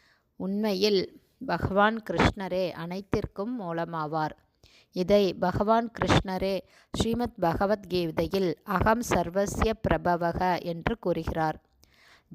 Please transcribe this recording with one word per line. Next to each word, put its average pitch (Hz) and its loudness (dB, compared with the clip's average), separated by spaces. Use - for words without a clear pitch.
உண்மையில் 196 0
பகவான் 202 2
கிருஷ்ணரே 185 0
அனைத்திற்கும் 202 -6
மூலமாவார். 165 -4
இதை 185 4
பகவான் 220 2
கிருஷ்ணரே 190 0
ஸ்ரீமத் 233 -2
பகவத்கீதையில் 175 0
"அகம் 208 2
சர்வஸ்ய 196 0
பிரபவக" 170 0
என்று 170 -4
கூறுகிறார். 165 -2